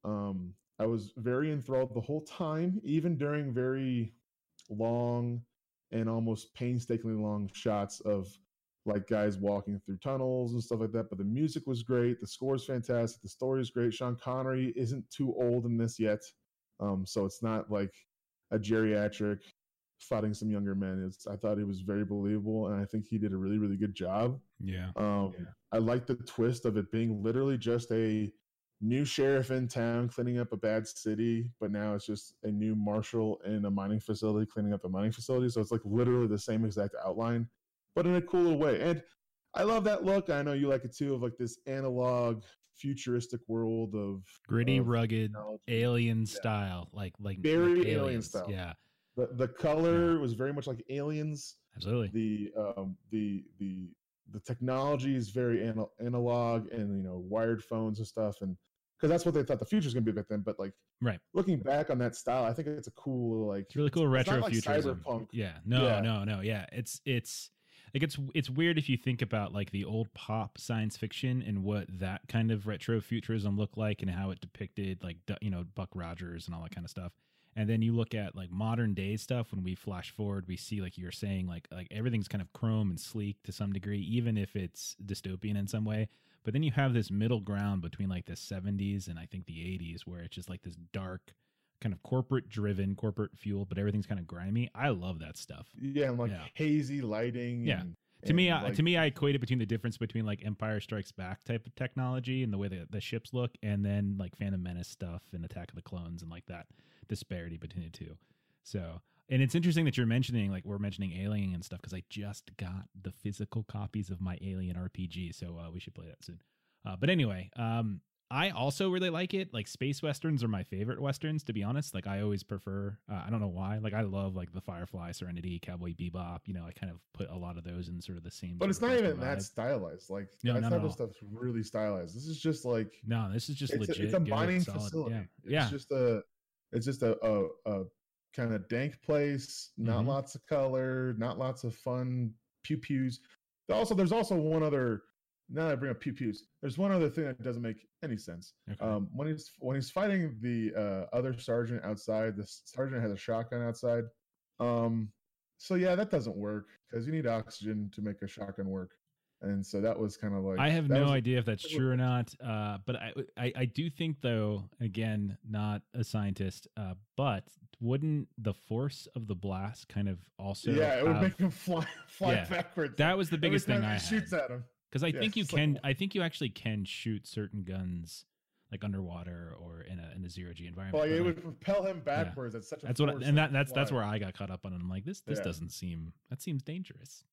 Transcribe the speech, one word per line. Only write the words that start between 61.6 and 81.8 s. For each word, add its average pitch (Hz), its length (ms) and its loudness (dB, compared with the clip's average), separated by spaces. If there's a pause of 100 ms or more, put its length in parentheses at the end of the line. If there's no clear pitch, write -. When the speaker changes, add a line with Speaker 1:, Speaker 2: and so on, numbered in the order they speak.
Speaker 1:
back 143 300 2
on 127 80 2
that 120 180 0
style, 127 280 0
I 113 100 2
think 151 120 -4
it's 151 220 -6
a - 40 -16
cool 123 400 -2
little, 110 140 2
like, 98 200 -2
Speaker 2:
It's - 100 -6
really 147 140 4
cool 156 260 4
Speaker 1:
it's 127 100 6
not - 140 4
like 113 120 2
Speaker 2:
retrofuturism. 131 520 2
Speaker 1:
cyberpunk. 113 280 -4
Speaker 2:
Yeah. 92 320 -4
No, 127 220 4
Speaker 1:
Yeah. 110 140 4
Speaker 2:
no, 107 240 2
no. 101 160 0
Yeah. 104 320 -2
It's, - 320 -6
it's, - 460 -2 (420)
like, 143 100 2
it's, 156 160 -2 (160)
it's 151 160 0
weird 160 280 4
if 147 100 0
you 131 80 4
think 123 260 0
about, 104 300 0
like, 101 180 -2
the 98 140 -2
old 110 300 -2
pop 107 440 -4
science 110 380 -2
fiction 127 460 -2
and 101 200 0
what 101 240 0 (140)
that 95 260 -4
kind 113 240 2
of 107 140 0
retrofuturism 107 920 -2
looked 104 200 -2
like 104 260 0
and 95 80 -2
how 95 200 -2
it 90 100 -8
depicted, 95 640 -8
like, 85 220 -10
du-, 104 140 -4
you 104 100 -2
know, 87 120 -2
Buck 95 320 -8
Rogers 85 520 -8
and 85 100 -8
all 82 80 -10
that 82 100 -12
kind 87 100 -8
of 82 60 -10
stuff. 90 220 -8 (440)
And 107 140 2
then 113 120 4
you 113 100 4
look 117 240 0
at, 101 180 -4
like, 92 160 -10
modern 110 440 2
day 98 220 -2
stuff, 117 360 -2
when 98 100 -4
we 92 140 -2
flash - 340 -8
forward, 98 380 -4
we 90 80 -4
see, - 240 -6
like 92 180 -6
you're 90 140 -8
saying, 95 340 -2
like, 85 240 -8
like, 90 220 -10